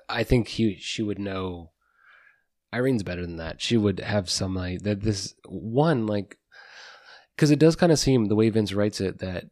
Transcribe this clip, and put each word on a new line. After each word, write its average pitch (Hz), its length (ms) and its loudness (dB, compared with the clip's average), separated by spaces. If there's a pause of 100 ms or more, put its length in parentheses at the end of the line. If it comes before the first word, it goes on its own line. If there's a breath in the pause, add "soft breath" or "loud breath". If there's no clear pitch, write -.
I 117 160 -2
think 120 240 2
he, 107 320 -2
she - 240 -8
would 101 160 -6
know. 92 540 -8 (1000 soft breath)
Irene's 123 300 0
better 90 200 -6
than 85 120 -8
that. 82 260 -10
She - 140 0
would 101 240 2
have 104 300 -2
some, 95 260 -4
like, 90 280 -6
that 104 180 -2
this 101 340 -4 (100)
one, 117 640 0
like, 104 300 -4 (1000 loud breath)
'cause 151 140 4
it 147 80 4
does 160 160 6
kinda 170 220 4
seem 123 320 2
the 107 60 2
way 110 120 4
Vince 104 240 0
writes 104 300 -2
it 92 180 -4
that 92 320 -8